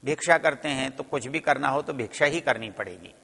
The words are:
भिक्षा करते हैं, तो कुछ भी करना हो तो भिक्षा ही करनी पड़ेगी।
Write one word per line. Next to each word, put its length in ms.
भिक्षा 320
करते 320
हैं, 260
तो 80
कुछ 240
भी 120
करना 300
हो 120
तो 120
भिक्षा 320
ही 160
करनी 300
पड़ेगी। 520